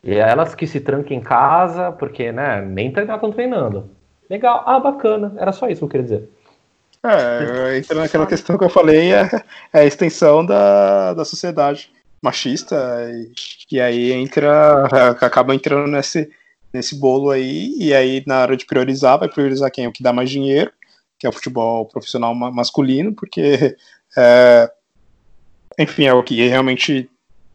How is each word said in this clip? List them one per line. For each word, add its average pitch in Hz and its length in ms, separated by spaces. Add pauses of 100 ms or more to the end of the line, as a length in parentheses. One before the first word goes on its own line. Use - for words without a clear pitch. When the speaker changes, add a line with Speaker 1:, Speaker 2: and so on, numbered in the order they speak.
Speaker 1:
E 98 120
elas 120 400
que 165 100
se 151 140
trancam 143 380
em - 40
casa, 170 680
porque, 131 400
né, 120 300
nem 98 300
treinar 214 280
tão 214 120
treinando. 196 580 (400)
Legal, 240 360
ah, 262 140
bacana, 214 580
era 190 140
só 247 160
isso 175 120
que 151 60
eu 143 40
queria 131 140
dizer. 110 260 (760)
Speaker 2:
É, 127 760
entra 139 180
naquela 156 300
questão 175 320
que 196 60
eu 175 60
falei, 165 440
é, 190 160 (440)
é 160 60
a 147 60
extensão 160 600
da, 196 680
da 160 120
sociedade 151 680 (300)
machista, 127 540 (340)
e, 117 220 (440)
e 127 60
aí 120 300
entra, 143 840
é, 123 320
acaba 131 300
entrando 143 340
nesse, 147 400 (440)
nesse 127 260
bolo 139 320
aí, 143 460
e 156 160
aí 131 340
na 131 140
hora 135 160
de - 80
priorizar, 135 540
vai 185 100
priorizar 135 420
quem? 123 160
O 110 60
que 127 100
dá 123 80
mais 123 180
dinheiro, 139 420 (460)
que - 80
é 123 40
o 113 40
futebol 117 520
profissional 117 500
ma-, 123 160
masculino, 131 640
porque, 147 600 (420)
é, 123 540 (1040)
enfim, 151 280
é 131 80
o 123 80
que 120 260
realmente 131 600 (460)